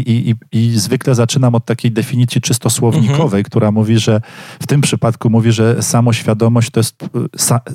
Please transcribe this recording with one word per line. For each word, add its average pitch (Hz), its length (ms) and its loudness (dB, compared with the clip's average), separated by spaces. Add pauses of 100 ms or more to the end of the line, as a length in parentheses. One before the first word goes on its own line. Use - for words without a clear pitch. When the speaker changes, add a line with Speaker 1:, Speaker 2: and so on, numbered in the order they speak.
Speaker 1:
i, 117 240 0
i, 113 360 -2
i 117 120 0
zwykle 123 360 0
zaczynam 120 400 2
od 120 100 -2
takiej 131 280 -2
definicji 120 480 0
czysto 120 300 -2
słownikowej, 117 540 2
Speaker 2:
Mhm. 101 200 0
Speaker 1:
która 107 280 0
mówi, 110 260 2
że 107 220 2 (420)
w - 40 -10
tym 143 140 2
przypadku - 500 0
mówi, 113 220 2
że 113 300 0
samoświadomość 117 880 0
to 113 100 0
jest, - 220 -4
y, - 40 -8 (320)
sa-, - 220 -2 (140)